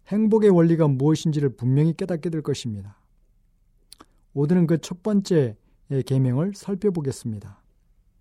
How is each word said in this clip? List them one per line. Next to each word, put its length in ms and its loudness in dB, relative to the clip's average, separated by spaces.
행복의 440 4
원리가 360 4
무엇인지를 680 0
분명히 360 2
깨닫게 380 -6
될 120 -6
것입니다. 580 -8
오늘은 360 2
그 100 2
첫 240 -12
번째의 540 0
계명을 480 0
살펴보겠습니다. 1080 -6